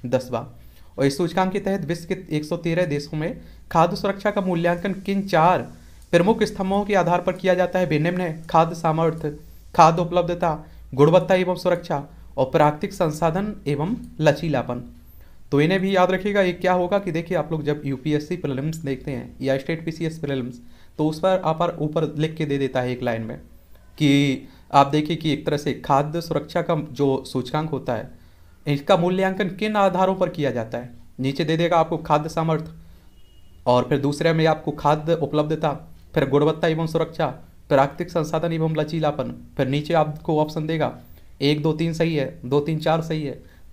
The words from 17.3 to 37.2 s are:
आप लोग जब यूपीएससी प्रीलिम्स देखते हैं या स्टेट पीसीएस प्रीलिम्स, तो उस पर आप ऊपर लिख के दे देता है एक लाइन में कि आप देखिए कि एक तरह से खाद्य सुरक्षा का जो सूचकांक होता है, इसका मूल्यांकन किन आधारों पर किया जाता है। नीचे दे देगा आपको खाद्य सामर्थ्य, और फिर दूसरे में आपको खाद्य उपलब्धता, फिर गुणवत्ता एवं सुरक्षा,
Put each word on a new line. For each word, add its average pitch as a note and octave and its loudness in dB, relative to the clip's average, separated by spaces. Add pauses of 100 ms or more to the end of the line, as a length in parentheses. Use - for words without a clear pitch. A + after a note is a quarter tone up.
आप D3+ -2
लोग D#3+ -4
जब D3 -2
यूपीएससी D3 -2
प्रीलिम्स D3 -4
देखते C3+ -6
हैं A#2+ -8
या C3 0
स्टेट D#3+ -6
पीसीएस D#3+ -6
प्रीलिम्स, C3 -6 (380)
तो D#3 2
उस D#3 -4
पर F#3 2
आप D#3+ 0
ऊपर D3+ -2
लिख D#3+ -2
के D#3+ -2
दे C#3 -2
देता C3 0
है B2 -2
एक B2+ -6
लाइन A2+ -2
में A2+ -8 (600)
कि C#3 4 (300)
आप C#3 8
देखिए D3+ 0
कि D#3+ -2
एक - -2
तरह D3 0
से C#3+ -2
खाद्य D3+ 0
सुरक्षा D#3+ -4
का E3 -2
जो C3+ 0
सूचकांक D3+ -4
होता B2+ -4
है, - -8 (560)
इसका D3 0
मूल्यांकन F#3+ 0
किन G#3+ -4
आधारों F#3+ 2
पर F#3 -2
किया D3+ -4
जाता A#2 -6
है। B2 -12 (300)
नीचे C#3 -2
दे D#3+ 0
देगा E3+ 2
आपको E3 2
खाद्य D#3+ 0
सामर्थ्य, D#3+ -2 (960)
और B2 4
फिर C#3+ 2
दूसरे D3 2
में D#3+ 4
आपको D#3 0
खाद्य D3+ 2
उपलब्धता, D3+ -2 (200)
फिर C#3 2
गुणवत्ता D#3 2
एवं D#3+ 0
सुरक्षा, D#3+ -2 (420)